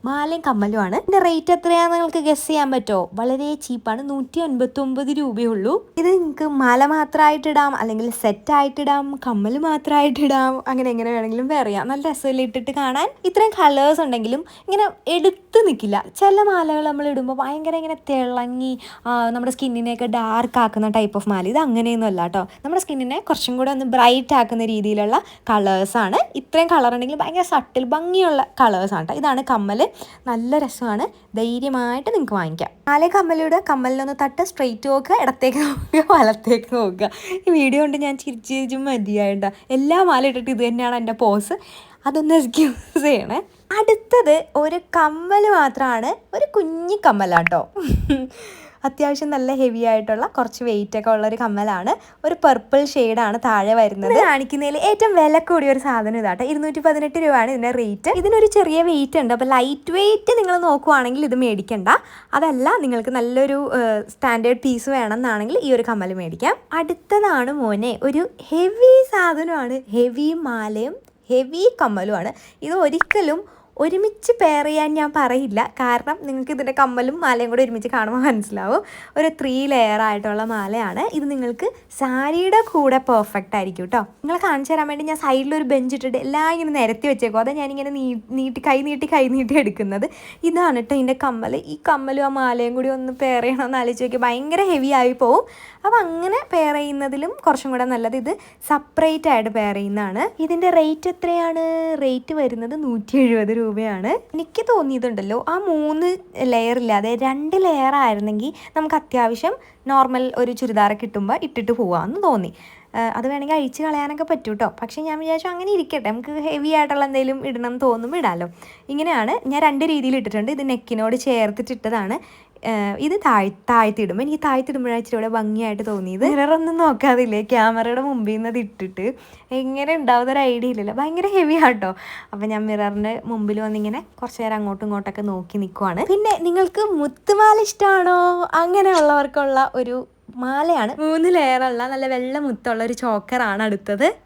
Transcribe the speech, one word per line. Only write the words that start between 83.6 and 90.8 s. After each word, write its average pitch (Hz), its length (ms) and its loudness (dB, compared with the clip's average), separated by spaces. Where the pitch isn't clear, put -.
ട്ടോ. 233 80 2
നിങ്ങളെ 330 240 -4
കാണിച്ചു 294 280 0
തരാൻ 302 180 0
വേണ്ടി 294 180 -6
ഞാൻ 311 140 -4
സൈഡിൽ 269 340 0
ഒരു 294 140 -2
ബെഞ്ച് 262 260 0
ഇട്ടിട്ട് 254 280 -4
എല്ലാം 294 280 0
ഇങ്ങനെ 320 240 -4
നിരത്തി 226 340 0
വെച്ചേക്കും. 220 300 0
അതാ 269 180 -2
ഞാനിങ്ങനെ 277 380 -6
നീ-, 254 240 -4
നീട്ടി, 262 300 -4
കൈ 269 100 4
നീട്ടി, 294 280 -4
കൈ 277 80 6
നീട്ടി 269 280 2
എടുക്കുന്നത്. 202 440 -2
ഇതാണ് 320 340 2